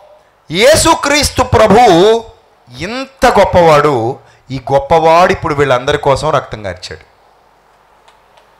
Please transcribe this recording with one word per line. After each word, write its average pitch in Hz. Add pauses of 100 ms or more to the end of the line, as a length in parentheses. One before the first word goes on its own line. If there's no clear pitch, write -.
(520)
యేసుక్రీస్తు 285
ప్రభు 220 (960)
ఇంత 247
గొప్పవాడు, 151 (320)
ఈ 131 (120)
గొప్పవాడు 160
ఇప్పుడు 160
వీళ్ళందరి 135
కోసం 143
రక్తం 120
కార్చాడు. 92 (1500)